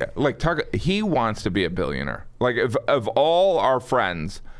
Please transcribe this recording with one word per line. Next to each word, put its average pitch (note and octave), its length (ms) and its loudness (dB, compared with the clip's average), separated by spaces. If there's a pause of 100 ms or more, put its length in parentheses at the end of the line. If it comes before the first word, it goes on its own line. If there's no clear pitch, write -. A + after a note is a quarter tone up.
(140)
like, C#3 240 0
talk, D#3+ 340 -2
he G3 300 0
wants B2 400 0
to G#2+ 80 -2
be F#2 140 2
a E2+ 60 0
billionaire. C#2+ 560 -4 (120)
Like, B2 200 2
of, A#2 180 0 (120)
of B2 200 0
all E3 500 4
our B2+ 220 2
friends F#2 600 0 (200)